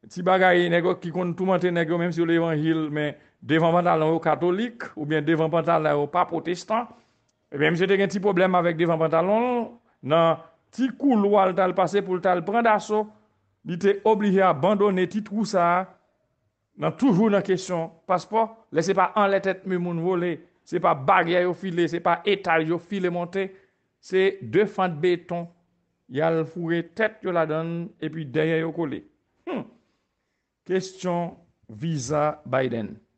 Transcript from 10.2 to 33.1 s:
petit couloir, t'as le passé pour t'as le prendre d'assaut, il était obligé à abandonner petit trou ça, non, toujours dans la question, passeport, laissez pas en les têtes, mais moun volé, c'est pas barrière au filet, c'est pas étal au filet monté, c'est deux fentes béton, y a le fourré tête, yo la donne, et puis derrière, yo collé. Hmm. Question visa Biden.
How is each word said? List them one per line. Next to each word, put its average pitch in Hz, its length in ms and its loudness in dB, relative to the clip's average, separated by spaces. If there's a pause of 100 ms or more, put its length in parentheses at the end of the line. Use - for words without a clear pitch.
petit 262 260 -2
couloir, 202 600 4
t'as 190 100 2
le 180 80 -2
passé 190 280 0
pour 180 180 -4
t'as 180 160 2
le 175 80 -4
prendre 226 180 -2
d'assaut, 214 460 0 (600)
il 170 60 -4
était 196 300 2
obligé 208 360 4
à 185 100 6
abandonner 185 580 2
petit 214 160 -6
trou 208 200 -4
ça, 180 540 0 (800)
non, 156 140 -2
toujours 220 380 4
dans 202 80 2
la 180 40 0
question, 175 480 -4 (160)
passeport, 214 640 -2
laissez 165 240 0
pas 185 220 2
en 208 100 4
les 196 140 2
têtes, 185 260 -4
mais 185 100 -2
moun 175 240 -4
volé, 175 460 -2 (160)
c'est - 160 -6
pas 170 160 2
barrière 180 560 2
au - 20 -4
filet, 170 360 -2
c'est 170 100 -4
pas 170 260 0
étal 170 480 0
au 175 60 -2
filet 180 320 -4
monté, 175 460 -6 (440)
c'est 190 400 0
deux 147 260 0
fentes 185 340 -4
béton, 175 480 -4 (600)
y 131 120 -6
a 160 100 2
le 165 140 0
fourré 170 420 -4
tête, 214 380 -4
yo 180 80 -4
la 165 120 0
donne, 165 440 -6 (120)
et 156 80 -6
puis 160 160 -10
derrière, 156 360 0
yo 160 100 -4
collé. 160 340 -6 (400)
Hmm. 285 180 -6 (1000)
Question 180 720 -4 (320)
visa 147 760 -4
Biden. 123 500 -4 (220)